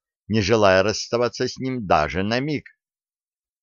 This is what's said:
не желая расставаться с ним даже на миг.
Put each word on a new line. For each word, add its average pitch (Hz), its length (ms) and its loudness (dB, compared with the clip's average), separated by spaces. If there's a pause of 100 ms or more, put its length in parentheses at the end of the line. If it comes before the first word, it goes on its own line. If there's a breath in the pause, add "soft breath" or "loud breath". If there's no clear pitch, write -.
(280)
не 107 120 0
желая 98 420 4
расставаться 117 680 -2
с - 100 -12
ним 123 280 -6
даже 80 360 0
на 113 180 -2
миг. 143 280 -6 (960)